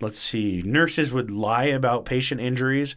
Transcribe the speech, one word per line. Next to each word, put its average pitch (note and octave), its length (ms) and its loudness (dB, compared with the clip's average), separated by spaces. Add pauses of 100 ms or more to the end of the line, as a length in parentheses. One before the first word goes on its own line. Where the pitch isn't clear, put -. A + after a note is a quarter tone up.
let's A2 180 -2
see, G#2 440 0
nurses D3 500 2
would A#2 180 -2
lie G#2+ 340 0
about C3 400 0
patient C3 380 -2
injuries C3 540 0